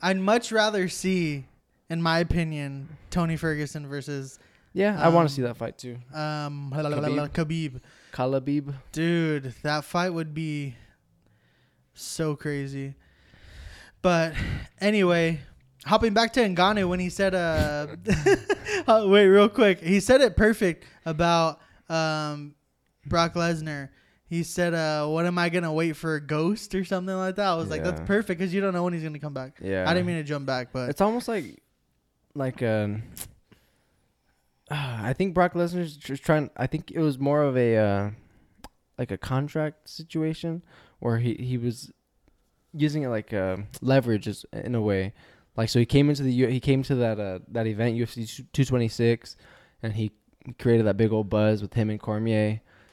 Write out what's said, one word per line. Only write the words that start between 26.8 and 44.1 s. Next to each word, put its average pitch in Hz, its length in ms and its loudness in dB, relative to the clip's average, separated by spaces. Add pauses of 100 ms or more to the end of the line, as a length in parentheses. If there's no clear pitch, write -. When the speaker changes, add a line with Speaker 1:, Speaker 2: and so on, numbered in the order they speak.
Speaker 1:
something 185 320 -4
like 185 200 -4
that?" 202 120 0
I 175 80 2
was 165 140 -4
like, 156 140 -4
"That's 170 180 -2
Speaker 2:
Yeah. 165 60 -8
Speaker 1:
perfect 196 340 0
'cause 185 120 -2
you 196 60 0
don't 196 140 0
know 175 100 0
when 180 80 0
he's 165 120 -4
gonna 156 160 -8
come 143 140 -10
back." 135 280 -12
Speaker 2:
Yeah. 95 280 0
Speaker 1:
I 165 40 4
didn't 180 140 0
mean 175 100 -2
to 156 60 -4
jump 143 220 -6
back, 127 280 -4
but 127 160 -4
Speaker 2:
It's 147 120 -4
almost 226 280 0
like, 170 320 -6 (720)
like, 131 260 -4
um, 110 480 0
<sighs> - 1600 -20
I 127 440 -4
think 190 200 -2
Brock 175 200 4
Lesnar's 170 440 -2
tr-, 139 180 -10
trying, 151 420 2
I 127 100 -2
think - 240 -6
it 165 80 -4
was 147 200 2
more 143 240 2
of 135 140 2
a, 117 200 4
uh, 101 320 2 (880)
like, 120 140 -4
a 95 60 -6
contract 147 720 -4
situation 165 760 -6 (360)
where 117 200 0
he, 120 160 0
he 127 220 -6
was 117 340 -6 (800)
using 151 300 0
it 131 60 -2
like, 110 240 -4
uh, 95 240 0 (240)
leverage 110 460 2